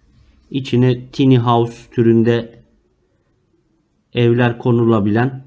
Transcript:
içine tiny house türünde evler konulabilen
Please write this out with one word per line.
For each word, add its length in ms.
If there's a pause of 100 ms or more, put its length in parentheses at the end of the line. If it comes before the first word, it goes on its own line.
(500)
içine 600
tiny 260
house 540
türünde 720 (1500)
evler 440
konulabilen 880